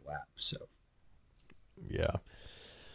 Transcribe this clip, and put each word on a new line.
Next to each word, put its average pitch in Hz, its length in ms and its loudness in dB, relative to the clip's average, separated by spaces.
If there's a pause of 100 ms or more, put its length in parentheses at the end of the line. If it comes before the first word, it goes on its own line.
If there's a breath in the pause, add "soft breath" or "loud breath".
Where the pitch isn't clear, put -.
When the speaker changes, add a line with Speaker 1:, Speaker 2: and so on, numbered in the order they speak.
Speaker 1:
lap. 73 280 -2
So. - 220 2 (1300)
Speaker 2:
Yeah. - 340 6 (760 loud breath)